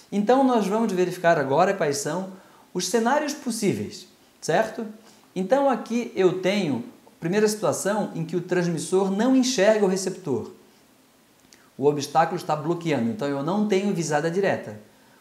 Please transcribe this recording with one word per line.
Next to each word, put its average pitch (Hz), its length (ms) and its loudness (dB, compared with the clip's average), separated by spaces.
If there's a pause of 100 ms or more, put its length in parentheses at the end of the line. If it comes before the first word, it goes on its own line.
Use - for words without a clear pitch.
(120)
Então, 226 320 4
nós 240 220 2
vamos 214 260 0
verificar 170 460 2
agora 151 340 2
quais 147 240 -2
são 175 380 -6 (400)
os 180 120 -4
cenários 262 460 0
possíveis, 180 760 -4 (340)
certo? 220 440 -2 (480)
Então, 262 360 2
aqui 226 440 -4
eu 180 280 2
tenho 175 420 0 (220)
a - 120 -20
primeira 208 300 2
situação 190 680 -2
em 160 120 -4
que 180 100 -6
o 170 60 -2
transmissor 180 680 0
não 226 240 2
enxerga 220 520 4
o - 20 2
receptor. 151 640 -4 (1300)
O 131 80 0
obstáculo 151 500 0
está 160 180 -4
bloqueando, 151 540 -2
então 113 180 -4
eu 139 160 -2
não 202 240 0
tenho 202 280 0
visada 156 360 0
direta. 131 560 -2 (340)